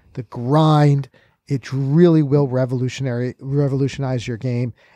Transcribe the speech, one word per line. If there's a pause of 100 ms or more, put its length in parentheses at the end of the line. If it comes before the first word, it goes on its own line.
(140)
the
grind, (380)
it
really
will
revolutionary,
revolutionize
your
game. (220)